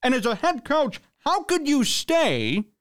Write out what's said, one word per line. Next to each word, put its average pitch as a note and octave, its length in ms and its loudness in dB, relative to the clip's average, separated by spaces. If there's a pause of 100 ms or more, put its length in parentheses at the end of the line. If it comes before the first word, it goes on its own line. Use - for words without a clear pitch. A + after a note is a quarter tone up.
And B3+ 120 0
as A#3 100 -2
a A#3 120 0
head D#4+ 280 -2
coach, C#4+ 360 -2 (240)
how F4 180 0
could E4 260 -2
you C#4+ 160 4
stay G3 800 0 (160)